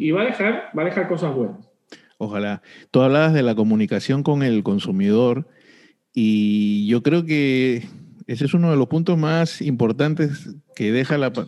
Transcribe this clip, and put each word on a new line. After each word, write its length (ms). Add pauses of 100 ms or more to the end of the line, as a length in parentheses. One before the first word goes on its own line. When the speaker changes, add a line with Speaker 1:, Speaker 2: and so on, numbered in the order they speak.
Speaker 1:
y 60
va 100
a 40
dejar, 520
va 60
a 20
dejar 220
cosas 280
buenas. 340 (480)
Speaker 2:
Ojalá. 440 (300)
Tú 100
hablabas 320
de 100
la 120
comunicación 680
con 200
el 200
consumidor, 840 (680)
y 720
yo 160
creo 220
que 580 (440)
ese 180
es 80
uno 180
de 60
los 100
puntos 300
más 440
importantes 920 (220)
que 160
deja 260
la 140
pa-, 160